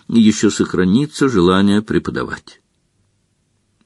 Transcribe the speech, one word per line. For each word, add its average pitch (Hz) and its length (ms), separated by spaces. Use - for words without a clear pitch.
ещё 107 420
сохранится 117 760
желание 101 520
преподавать. - 840